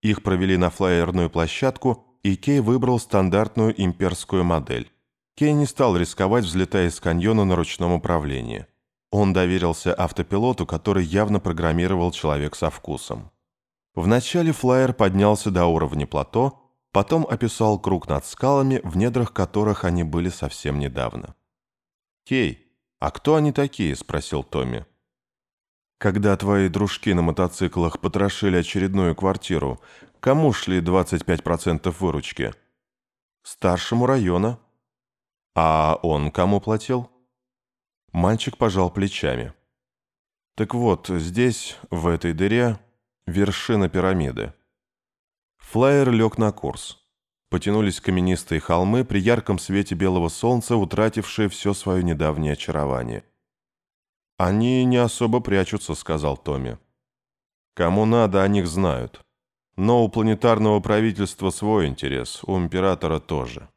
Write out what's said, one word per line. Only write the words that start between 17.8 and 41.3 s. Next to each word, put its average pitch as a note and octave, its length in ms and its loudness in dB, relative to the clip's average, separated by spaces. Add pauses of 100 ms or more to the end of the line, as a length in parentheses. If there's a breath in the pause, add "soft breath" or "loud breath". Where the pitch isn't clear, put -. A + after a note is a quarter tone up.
над C#2+ 180 -2
скалами, C3+ 580 2
в E2 120 -6
недрах A#2 380 0
которых G#2 500 0
они F2 200 0
были E2+ 260 -2
совсем C#2+ 500 -6
недавно. B1+ 560 -6 (880)
«Кей, G#2+ 480 -4 (280)
а D2 120 -2
кто - 240 0
они D3+ 160 2
такие?» A2+ 440 -2
спросил D2+ 480 -6
Томми. B1+ 420 -6 (1120)
«Когда G2+ 360 2
твои G2 320 2
дружки G2 460 0
на F2 80 4
мотоциклах E2+ 760 -2
потрошили G2 580 0
очередную F#2 580 0
квартиру, D#2 640 -4 (400 loud breath)
кому C#3+ 320 2
шли F#2 300 0
двадцать F2+ 420 0
пять E2+ 200 -2
процентов E2+ 580 -2
выручки?» C#2 520 -4 (880)
«Старшему G2 600 0
района». A2+ 540 2 (960)
«А D#2 480 4
он D2+ 280 0
кому G2 280 2
платил?» A#2+ 500 -4 (1040)
Мальчик F#2+ 460 0
пожал F#2 340 2
плечами. C#2 640 -4 (1000)
«Так A2 180 -4
вот, A#2+ 340 0
здесь, F#2 720 -2 (120)